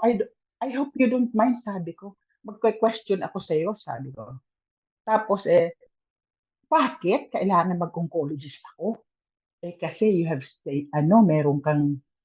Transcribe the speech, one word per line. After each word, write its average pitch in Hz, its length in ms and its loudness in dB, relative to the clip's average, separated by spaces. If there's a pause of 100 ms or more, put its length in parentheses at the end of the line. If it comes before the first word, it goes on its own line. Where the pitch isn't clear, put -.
"I 226 160 2
d-, - 80 -6 (320)
I 254 160 -6
hope 285 240 -4
you 247 80 4
don't 247 240 0
mind," 240 240 2
sabi 180 400 -8
ko. - 220 -20 (240)
"Magque-question 214 800 -2
ako 180 160 -8
sa'yo," 165 340 -2
sabi 135 380 -12
ko. 117 240 -16 (720)
Tapos, 214 400 0
eh, 170 320 4 (880)
"Bakit 262 640 0
kailangan 180 480 0
mag-oncologist 156 840 -6 (120)
ako?" 208 240 -6 (640)
Eh, 175 160 -12
kasi 208 320 0
you 170 160 2
have 143 160 -4
stay-, 143 480 -8
ano, 165 320 6
meron 147 400 4
kang 147 400 0 (220)